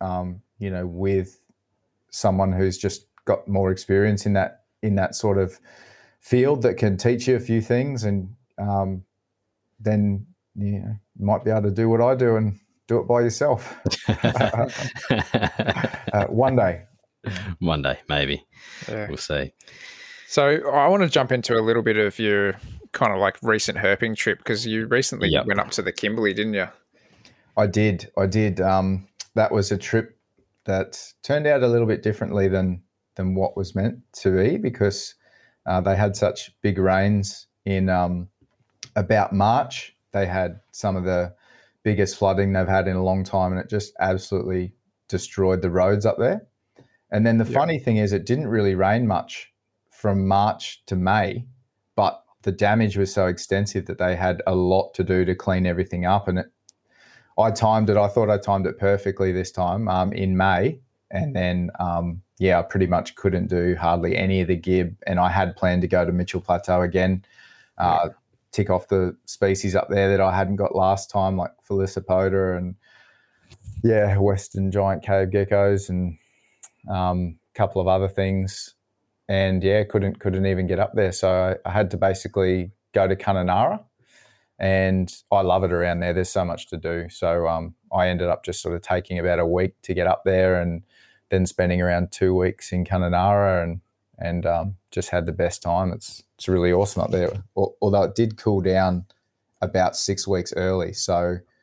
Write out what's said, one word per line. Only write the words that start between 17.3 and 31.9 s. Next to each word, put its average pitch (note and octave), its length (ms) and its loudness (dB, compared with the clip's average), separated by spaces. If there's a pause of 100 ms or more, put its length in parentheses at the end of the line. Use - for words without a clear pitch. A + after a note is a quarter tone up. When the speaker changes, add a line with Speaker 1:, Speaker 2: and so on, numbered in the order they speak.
Speaker 2:
One D#2+ 220 0
day, C2 160 -2 (120)
maybe. C#2+ 360 -2 (440)
Speaker 3:
Yeah. G#2+ 180 -6
Speaker 2:
We'll C2+ 80 -8
see. C#2 380 -6 (760)
Speaker 3:
So C#3+ 420 2
I C#3+ 180 4
wanna F#3 200 4
jump C3+ 240 2
into A#2+ 260 0
a A2 40 2
little A2+ 220 2
bit A2 120 2
of G#2+ 240 0
your G2+ 340 2 (380)
kind A2 220 0
of, F#2+ 60 -2
like, F#2+ 220 2
recent G#2+ 360 0
herping G2 400 0
trip, - 260 -2
'cause A2+ 220 -4
you A2 220 -4
recently A#2+ 420 0
Speaker 2:
Yep. D3 160 2
Speaker 3:
went G2+ 160 0
up - 100 -4
to G#2+ 100 -4
the F2+ 120 -2
Kimberley, G#2+ 400 0
didn't G#2+ 220 -2
you? F#2 120 0 (880)
Speaker 1:
I G#2 120 2
did. G#2 500 0
I G2 80 2
did. F#2+ 340 0
Um, F#2+ 480 0 (280)
that G#2+ 180 2
was G2+ 180 2
a G2+ 60 -2
trip - 400 -2 (480)
that - 480 -4 (100)
turned D3 240 0
out C#3 160 4
a B2 40 6
little A#2 200 4
bit - 160 0